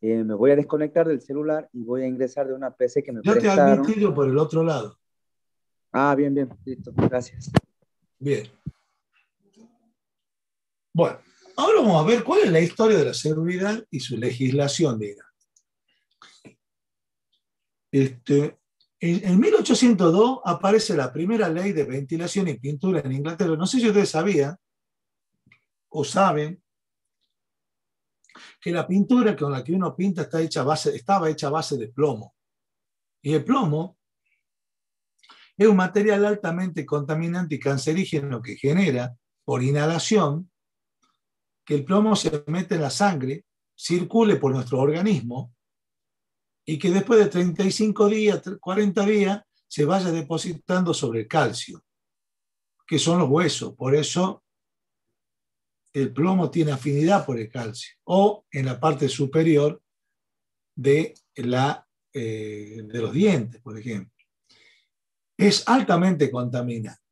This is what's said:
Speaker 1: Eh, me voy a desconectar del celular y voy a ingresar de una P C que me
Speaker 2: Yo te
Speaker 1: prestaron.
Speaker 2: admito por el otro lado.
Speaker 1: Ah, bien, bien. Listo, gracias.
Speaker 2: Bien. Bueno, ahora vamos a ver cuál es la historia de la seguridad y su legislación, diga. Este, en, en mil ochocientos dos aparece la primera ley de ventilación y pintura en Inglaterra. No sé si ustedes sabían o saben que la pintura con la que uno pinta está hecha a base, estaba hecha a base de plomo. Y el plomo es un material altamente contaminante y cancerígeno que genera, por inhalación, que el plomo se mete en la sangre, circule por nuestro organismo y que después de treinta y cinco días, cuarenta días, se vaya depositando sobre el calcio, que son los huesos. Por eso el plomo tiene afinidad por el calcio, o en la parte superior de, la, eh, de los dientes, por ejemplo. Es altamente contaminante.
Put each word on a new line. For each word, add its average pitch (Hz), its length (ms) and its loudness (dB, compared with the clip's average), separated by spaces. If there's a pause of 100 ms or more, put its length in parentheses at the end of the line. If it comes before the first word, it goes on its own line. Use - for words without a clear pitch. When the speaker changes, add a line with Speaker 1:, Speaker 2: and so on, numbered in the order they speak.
Speaker 1:
Eh, 113 220 -2
me 107 120 -4
voy 123 180 4
a 143 40 6
desconectar 151 520 0
del 143 140 -2
celular 151 500 -6
y 123 100 -12
voy 123 220 -4
a - 20 -2
ingresar 131 400 -4
de 131 80 -6
una 131 160 -8
P 127 180 -2
C 139 140 -2
que 139 80 -12
me 117 140 -10
Speaker 2:
Yo 208 100 4
te 240 60 4
Speaker 1:
prestaron. 190 440 6
Speaker 2:
admito 202 300 0
por 139 140 2
el 131 100 2
otro 156 240 0
lado. 135 380 -4 (1000)
Speaker 1:
Ah, 143 160 4
bien, 139 200 0
bien. 139 160 -2 (160)
Listo, - 280 -14
gracias. - 560 -2 (680)
Speaker 2:
Bien. 139 280 -4 (2500)
Bueno, - 260 0 (380)
ahora 370 240 4
vamos 175 240 4
a - 20 2
ver 226 160 2
cuál 370 180 2
es 269 120 4
la 160 80 6
historia 208 380 2
de 147 80 2
la - 80 -4
seguridad 180 760 -2
y 143 100 -8
su 127 180 -8
legislación, 127 800 0
diga. 104 260 -10 (2750)
Este, 139 680 0 (420)
en, 170 260 -2
en 185 140 4
mil 415 140 4
ochocientos 226 580 4
dos 240 320 4
aparece 196 500 0
la 131 160 -2
primera 190 380 -2
ley 180 240 -2
de 156 120 -2
ventilación 165 640 -4
y 131 100 -6
pintura 151 420 -2
en 131 120 -6
Inglaterra. 160 440 -2
No 170 100 -2
sé 254 140 0
si 226 80 2
ustedes 202 220 2
sabían 160 440 0 (1300)
o 156 160 -4
saben 170 580 0 (2000)
que 175 100 -6
la 170 160 -2
pintura 202 480 4
con 143 160 -4
la 131 140 -6
que 151 80 -4
uno 180 240 -2
pinta 180 260 -2
está 160 200 -2
hecha 160 180 -4
a 127 40 -2
base, 151 300 0
estaba 180 360 0
hecha 151 160 -6
a 139 40 -2
base 151 280 -4
de 110 100 -8
plomo. 131 460 -4 (880)
Y 143 100 -4
el 156 120 0
plomo 185 520 0 (1600)
es 202 80 6
un 214 100 8
material 202 500 2
altamente 180 580 -4
contaminante 156 680 -4
y 131 40 -6
cancerígeno 139 840 -4
que 131 140 -14
genera, 135 600 0 (260)
por 123 200 -4
inhalación, 151 880 0 (1120)
que 151 120 -2
el 139 100 -2
plomo 208 280 2
se 156 340 -4
mete 180 260 -4
en 165 80 -2
la 139 80 -2
sangre, 156 560 -2 (280)
circule 180 600 2
por 135 160 0
nuestro 131 280 -2
organismo 143 720 -2 (1120)
y 156 120 -6
que 180 120 -2
después 196 300 4
de 196 100 4
treinta 175 340 0
y 190 60 2
cinco 214 360 0
días, 208 360 0 (180)
cuarenta 196 460 0
días, 202 360 0 (240)
se 147 200 -2
vaya 180 240 0
depositando 165 840 -4
sobre 117 280 -4
el 110 80 -10
calcio, 120 540 -4 (1040)
que 156 120 0
son 170 220 2
los 143 100 2
huesos. 156 440 0
Por 131 200 -2
eso 170 500 -2 (1500)
el 127 180 -2
plomo 165 380 0
tiene 156 220 0
afinidad 151 520 0
por 120 160 -6
el 110 80 -10
calcio, - 560 -12
o 196 460 2
en 135 160 -6
la 131 120 -6
parte 147 300 0
superior 151 720 2 (920)
de, 143 400 2 (220)
la, 127 520 -2 (240)
eh, 107 720 -10
de 110 160 -10
los 110 140 -4
dientes, 156 480 0
por 110 160 -14
ejemplo. 107 340 -10 (1300)
Es - 300 2
altamente 180 640 2
contaminante. 123 800 -6